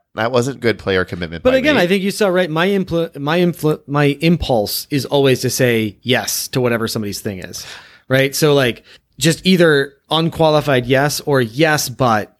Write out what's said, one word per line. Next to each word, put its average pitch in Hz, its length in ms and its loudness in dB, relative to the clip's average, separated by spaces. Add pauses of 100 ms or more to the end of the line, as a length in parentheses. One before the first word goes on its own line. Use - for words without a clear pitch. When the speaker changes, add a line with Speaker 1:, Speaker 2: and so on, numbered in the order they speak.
(140)
Speaker 1:
that 113 180 -2
wasn't 123 280 0
good 110 180 0
player 92 260 0
commitment 85 400 -8
Speaker 2:
But 254 80 -4
Speaker 1:
by 262 60 2
Speaker 2:
again, 294 180 0
Speaker 1:
me. 208 60 2
Speaker 2:
I 175 40 2
think 190 160 0
you 196 80 -2
saw, 202 180 0
right? 180 200 0
My 160 200 0
impl-, 170 500 -2
my 147 220 -2
influ-, 151 460 0
my 143 180 0 (180)
impulse 143 680 0
is 135 140 -2
always 139 380 2
to 127 80 -2
say 117 520 0
yes 117 460 -2
to - 140 -4
whatever 117 260 0
somebody's 104 320 -6
thing 98 200 -8
is, 85 260 -14 (420)
right? 135 260 0
So, 147 200 2
like, 131 300 0 (340)
just 160 280 0
either 160 480 4 (160)
unqualified 151 760 2
yes 135 340 2
or 139 220 0
yes, 143 480 0
but 113 500 -2